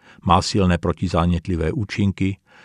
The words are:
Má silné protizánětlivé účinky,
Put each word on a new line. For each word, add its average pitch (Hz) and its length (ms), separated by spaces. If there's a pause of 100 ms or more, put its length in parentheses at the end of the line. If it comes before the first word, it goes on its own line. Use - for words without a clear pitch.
(220)
Má 90 200
silné 90 360
protizánětlivé 85 920
účinky, 98 680 (260)